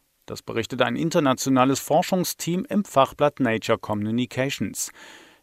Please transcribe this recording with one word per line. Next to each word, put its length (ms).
Das 160
berichtet 400
ein 140
internationales 840
Forschungsteam 880
im 160
Fachblatt 560
Nature 380
Communications. 1120